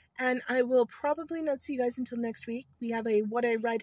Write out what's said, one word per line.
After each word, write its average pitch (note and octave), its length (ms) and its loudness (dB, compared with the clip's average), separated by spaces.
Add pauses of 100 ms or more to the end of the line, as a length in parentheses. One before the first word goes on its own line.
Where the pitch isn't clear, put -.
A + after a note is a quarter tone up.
(180)
And B3+ 280 0
I B3+ 160 2
will B3 220 4
probably D#4 560 -2
not C#4+ 220 -2
see D4 100 -6
you B3+ 80 -2
guys A#3+ 160 0
until B3 220 -6
next A3+ 280 -6
week. A#3 200 -6 (140)
We A#3 100 -4
have A3+ 160 -2
a G#3+ 160 4
What A#3 240 0
I A#3 80 4
Read A3+ 280 0